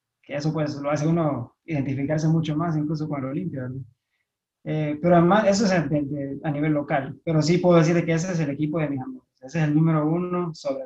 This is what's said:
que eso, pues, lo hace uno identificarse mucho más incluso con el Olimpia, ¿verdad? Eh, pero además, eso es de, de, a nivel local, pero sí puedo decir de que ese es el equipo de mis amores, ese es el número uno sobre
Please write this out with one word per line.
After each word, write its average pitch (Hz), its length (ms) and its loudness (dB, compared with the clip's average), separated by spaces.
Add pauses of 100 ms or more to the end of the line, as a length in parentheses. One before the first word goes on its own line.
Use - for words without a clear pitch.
(240)
que - 120 -12
eso, 151 180 -2
pues, 147 240 -2
lo 143 120 -4
hace 151 180 0
uno 151 480 0 (100)
identificarse 139 600 -2
mucho 156 280 0
más 156 220 -2
incluso 151 300 -4
con 143 120 -6
el 131 120 -6
Olimpia, 147 320 -6
¿verdad? 131 180 -10 (800)
Eh, 151 380 -4
pero 175 160 6
además, 190 300 6
eso 202 180 4
es 170 240 2
de, 147 120 0
de, 139 420 -6
a 156 80 -2
nivel 151 220 0
local, 143 500 -2
pero 156 180 2
sí 170 160 4
puedo 175 200 6
decir 165 160 6
de 170 100 2
que 165 100 -2
ese 175 200 -2
es 165 60 -2
el 143 100 -2
equipo 151 300 -4
de 147 100 -2
mis 139 100 -4
amores, 127 300 -12 (120)
ese - 180 -8
es 156 40 2
el 147 100 0
número 156 320 4
uno 175 480 -2
sobre 135 320 -6